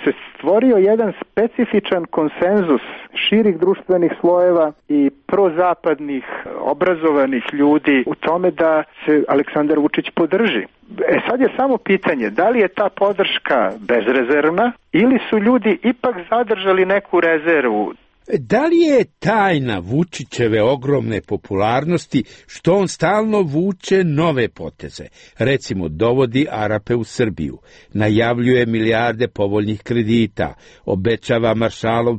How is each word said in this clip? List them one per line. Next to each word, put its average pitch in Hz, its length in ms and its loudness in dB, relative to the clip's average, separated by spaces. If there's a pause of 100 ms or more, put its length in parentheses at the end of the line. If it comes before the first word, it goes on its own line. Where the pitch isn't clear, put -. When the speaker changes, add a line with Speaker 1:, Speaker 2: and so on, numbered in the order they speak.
Speaker 1:
se 143 80 0 (220)
stvorio 220 420 2
jedan 202 440 2
specifičan 208 840 -2
konsenzus 170 760 0 (340)
širih 208 440 2
društvenih 180 600 0
slojeva 175 520 4 (160)
i 143 220 2 (160)
prozapadnih, 160 1000 0 (360)
obrazovanih 147 840 0 (100)
ljudi 143 540 2
u 151 80 -4
tome 180 360 0
da 156 320 0 (220)
se 151 240 2
Aleksandar 147 500 0
Vučić - 360 -2
podrži. 170 500 0 (340)
E, 277 300 0
sad 247 120 -2
je 254 160 2
samo 262 200 0
pitanje 156 540 -2
da 160 180 0
li 247 120 2
je 190 80 2
ta 202 280 -2
podrška 175 840 0
bezrezervna 131 920 0 (200)
ili 247 260 4 (120)
su 220 80 2
ljudi 214 440 2
ipak 240 340 -2 (140)
zadržali 196 540 0
neku 190 360 0
rezervu. 151 720 0 (460)
Speaker 2:
Da 196 280 0
li 339 120 2
je 285 260 4 (140)
tajna 165 640 0
Vučićeve 117 800 -2
ogromne 123 680 0
popularnosti 113 960 -2 (220)
što - 280 0
on 196 140 0
stalno 214 540 0
vuče 185 600 -2
nove 147 440 0
poteze? - 560 -14 (340)
Recimo, 131 500 -2
dovodi 120 600 0
Arape 107 440 -4
u 117 100 -2
Srbiju, 82 540 -6 (340)
najavljuje 117 760 2
milijarde 113 600 0
povoljnih 104 540 -4
kredita, 110 720 -2 (300)
obećava 113 680 -2
Maršalov 113 640 -2